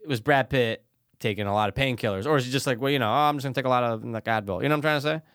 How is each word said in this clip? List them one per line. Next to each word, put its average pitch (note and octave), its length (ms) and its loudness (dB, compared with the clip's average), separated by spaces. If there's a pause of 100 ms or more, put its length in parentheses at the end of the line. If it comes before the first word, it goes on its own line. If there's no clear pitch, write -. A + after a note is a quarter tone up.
was C3 160 -2
Brad C3+ 260 4
Pitt A#2+ 340 2 (360)
taking G#2 280 -2
a G2+ 60 0
lot G#2 160 2
of F#2+ 60 -4
painkillers, A#2 500 0
or D3+ 140 2
is B2 80 0
he B2 40 -8
just C3 160 0
like, A#2+ 140 -2
"Well, C#3 100 0
you C#3+ 80 2
know, A2 120 2
oh, D3 180 4
I'm D3 80 0
just C3 80 -6
gonna C3+ 100 -4
take C3 120 -2
a - 20 0
lot B2 160 2
of, A2+ 200 -2
like, A2+ 200 -6
Advil"? G2+ 380 -2
You C#3+ 80 2
know - 40 4
what - 20 0
I'm D3+ 40 0
trying D3+ 160 0
to C#3 60 -2
say? D3+ 100 -2 (220)